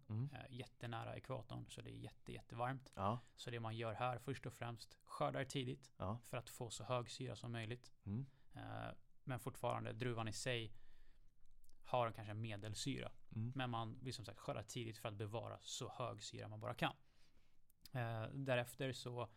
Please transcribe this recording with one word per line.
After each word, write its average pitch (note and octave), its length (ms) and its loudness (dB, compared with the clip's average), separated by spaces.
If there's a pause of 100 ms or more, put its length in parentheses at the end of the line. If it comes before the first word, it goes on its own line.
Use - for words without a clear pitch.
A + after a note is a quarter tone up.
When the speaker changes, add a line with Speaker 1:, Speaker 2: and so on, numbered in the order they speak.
Speaker 1:
Mm. A2+ 240 4
Speaker 2:
eh, - 120 -6 (120)
jättenära A#2 580 -2
ekvatorn, B2 540 -2
så - 120 -6
det - 80 -6
är - 60 -6
jätte, A#2+ 380 -8
jättevarmt. B2 600 0
Speaker 1:
Ja. G2+ 240 6 (160)
Speaker 2:
Så - 160 -4
det A#2 80 0
man A2+ 160 0
gör A2+ 180 2
här B2 240 2
först - 280 -2
och A#2 80 -2
främst, - 500 -2
skördar C#3 400 2
tidigt C3+ 540 0
Speaker 1:
Ja. G2+ 280 2
Speaker 2:
för - 120 -2
att - 120 -2
få A#2+ 200 -4
så - 140 -4
hög A#2+ 280 2
syra A#2+ 240 -2
som A#2+ 160 -4
möjligt. A#2 400 -2 (140)
Speaker 1:
Mm. A2 200 2 (280)
Speaker 2:
Eh, A2 360 -4 (340)
men B2+ 160 -2
fortfarande, A2+ 540 2
druvan A2+ 340 2
i A2+ 60 0
sig A2+ 400 2 (1120)
har A#2+ 280 8
kanske G#2+ 200 -4
en G#2+ 100 0
medelsyra. A2 720 0 (240)
Speaker 1:
Mm. A2+ 200 2
Speaker 2:
Men C3 140 4
man A2+ 320 2
vill C3 120 -2
som A2+ 120 -4
sagt G#2+ 140 -6
skörda B2 240 0
tidigt A2+ 340 -2
för A#2 120 -2
att G#2 60 -2
bevara G#2 460 0
så - 280 -2
hög A2+ 340 -2
syra G#2+ 240 -4
man G#2+ 120 -4
bara A2+ 140 0
kan. D3+ 200 4 (1000)
Eh, A2+ 320 2 (100)
därefter C3 600 4
så, B2 280 -2 (160)